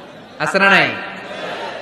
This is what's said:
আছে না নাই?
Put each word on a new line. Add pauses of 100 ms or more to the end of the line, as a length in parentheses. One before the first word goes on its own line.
(400)
আছে
না
নাই? (920)